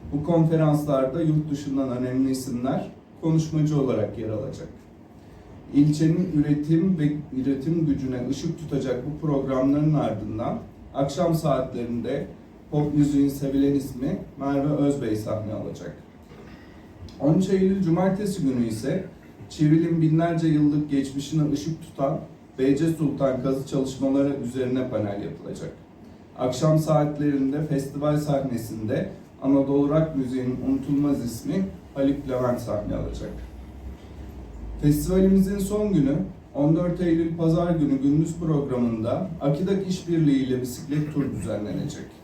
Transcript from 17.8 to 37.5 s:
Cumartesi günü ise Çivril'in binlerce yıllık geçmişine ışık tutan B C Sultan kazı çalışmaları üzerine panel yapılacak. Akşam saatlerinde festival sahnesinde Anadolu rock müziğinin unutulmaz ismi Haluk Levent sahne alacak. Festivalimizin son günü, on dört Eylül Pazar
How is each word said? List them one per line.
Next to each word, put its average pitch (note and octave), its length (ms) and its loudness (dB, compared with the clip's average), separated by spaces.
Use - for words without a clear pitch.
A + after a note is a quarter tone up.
Cumartesi F#3 600 0
günü A#2+ 240 0
ise F#3 380 -4
Çivril'in E3 520 4
binlerce D#3+ 460 2
yıllık D3 420 4
geçmişine C#3+ 640 0
ışık D#3+ 300 -4
tutan - 380 -2
B C3 180 4
C E3 120 2
Sultan C3+ 540 0
kazı C3 240 0
çalışmaları C#3 760 0
üzerine B2+ 440 -2
panel G#2 340 -2
yapılacak. - 500 -10
Akşam D#3 400 2
saatlerinde D3 880 2
festival D3 500 0
sahnesinde B2+ 920 -2
Anadolu C#3 460 4
rock D#3 280 2
müziğinin B2+ 400 -2
unutulmaz C#3 560 0
ismi B2+ 300 -6
Haluk C#3 340 0
Levent B2+ 320 0
sahne - 340 -4
alacak. - 380 -6
Festivalimizin F#3 760 4
son G#3 340 0
günü, D3 240 4
on D3+ 220 4
dört F3 240 -2
Eylül E3 360 2
Pazar E3 340 2